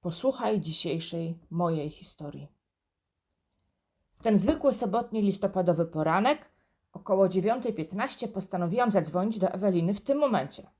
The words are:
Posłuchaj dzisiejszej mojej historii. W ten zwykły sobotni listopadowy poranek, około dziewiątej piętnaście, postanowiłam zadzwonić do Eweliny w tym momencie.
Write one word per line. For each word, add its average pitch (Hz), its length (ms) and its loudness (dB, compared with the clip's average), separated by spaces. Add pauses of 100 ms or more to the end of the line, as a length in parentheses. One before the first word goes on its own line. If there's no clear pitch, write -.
Posłuchaj 220 600 -2
dzisiejszej 165 760 -6 (100)
mojej 165 400 -2
historii. 147 580 -16 (1700)
W - 80 -20
ten 214 140 4
zwykły 277 360 2
sobotni 226 480 -2
listopadowy 190 640 2
poranek, 165 640 0 (420)
około 196 360 2
dziewiątej 220 440 0
piętnaście, 208 540 -4
postanowiłam 190 640 0
zadzwonić 185 480 0
do 180 120 2
Eweliny 185 420 2
w 202 80 -6
tym 277 160 0
momencie. 214 520 0 (100)